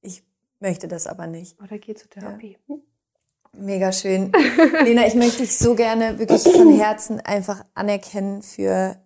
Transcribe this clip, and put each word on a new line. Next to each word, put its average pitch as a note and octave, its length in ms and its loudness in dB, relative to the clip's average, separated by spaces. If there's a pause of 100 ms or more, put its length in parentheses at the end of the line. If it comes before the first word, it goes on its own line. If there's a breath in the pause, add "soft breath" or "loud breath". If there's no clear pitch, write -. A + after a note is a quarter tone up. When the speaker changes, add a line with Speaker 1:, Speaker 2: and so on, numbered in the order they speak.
Speaker 1:
ich - 240 -18 (360)
möchte F#3+ 280 -8
das E3+ 180 -6
aber E3+ 200 -12
nicht.“ E3 340 -18
Speaker 2:
Oder G#3 180 -18
geh G#3 160 -16
zur - 200 -20
Speaker 1:
Ja. G3 80 -20
Speaker 2:
Therapie. G#3 440 -20
Hm? C#4+ 160 -16 (720)
Speaker 1:
Mega F#3+ 400 -4
schön. F#3+ 400 -4 (240)
Speaker 2:
<laughs> D#4+ 280 4
Speaker 1:
Lena, A#3 220 4
ich A3 80 0
möchte A#3+ 280 2
dich - 140 -2
so A#3+ 180 2
gerne A3+ 440 -2
wirklich A3+ 240 2
von F4 340 8
Herzen G#3+ 440 0
einfach G3 440 -6 (100)
anerkennen G3+ 680 -6
für F#3+ 640 -4